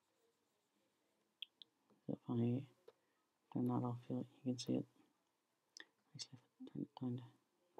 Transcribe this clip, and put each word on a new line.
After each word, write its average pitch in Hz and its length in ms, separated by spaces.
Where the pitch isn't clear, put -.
If - 100
I 120 320
turn 123 140
that 123 160
off, 120 140
you, 127 160
you 127 80
can 120 60
see - 140
it. 131 120
Actually, - 220
if - 340
I - 0
turn 143 120
it - 180
down 123 160
to, 123 60